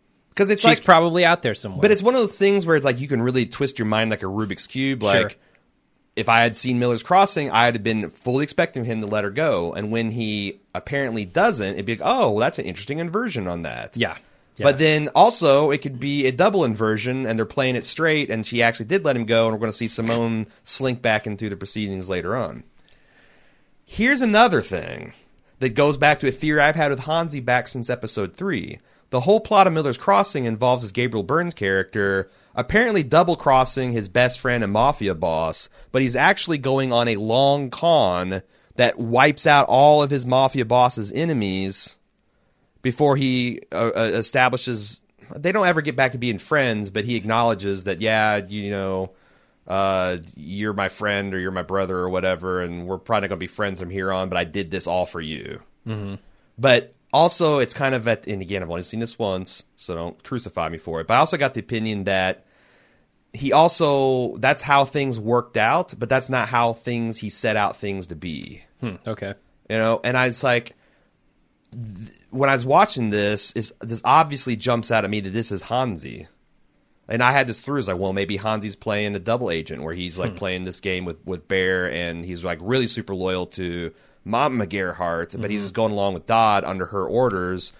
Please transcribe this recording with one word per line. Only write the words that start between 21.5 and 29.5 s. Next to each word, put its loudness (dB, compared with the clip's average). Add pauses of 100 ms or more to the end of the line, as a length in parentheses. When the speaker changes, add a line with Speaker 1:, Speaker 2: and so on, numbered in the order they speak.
Speaker 1:
proceedings -6
later -2
on. -6 (1200)
Here's 0
another 4
thing -8 (460)
that 0
goes 2
back 4
to 0
a 2
theory 0
I've 4
had 2
with -4
Hansi -4
back 0
since -8
episode -6
three. -6 (320)
The 0
whole 4
plot 6